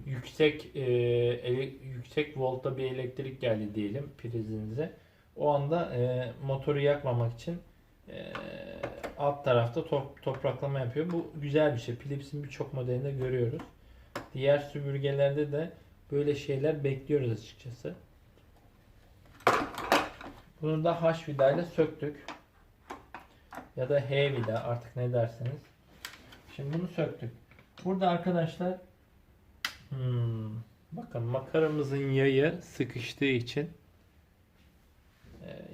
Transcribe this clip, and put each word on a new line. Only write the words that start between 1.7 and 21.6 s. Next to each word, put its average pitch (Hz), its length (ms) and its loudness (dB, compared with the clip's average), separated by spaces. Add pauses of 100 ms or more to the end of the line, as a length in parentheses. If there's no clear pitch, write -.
yüksek 135 540 -4
voltta 131 380 0
bir 131 160 -2
elektrik 131 480 -6
geldi 107 340 0
diyelim 107 440 -4
prizinize. 110 720 -4 (440)
O 147 180 4
anda, 143 420 2
e, 123 360 0 (100)
motoru 139 380 0
yakmamak 131 540 2
için, 170 280 -8 (460)
e, 50 240 -12 (840)
alt 143 260 0
tarafta 120 400 6
top-, - 380 -2
topraklama 135 580 0
yapıyor. 139 320 -2
Bu 165 220 -2
güzel 147 400 4
bir 117 60 -4
şey. 120 140 -4
Philips'in 139 500 -6
birçok - 300 -8
modelinde 127 380 -2
görüyoruz. 127 500 0 (720)
Diğer 139 240 6
süpürgelerde 139 960 0
de 160 200 -2 (400)
böyle 143 220 4
şeyler 143 500 0
bekliyoruz 135 460 2
açıkçası. - 640 -8 (2750)
Bunu 156 220 0
da 170 180 2
H 160 300 2
vidayla 139 320 6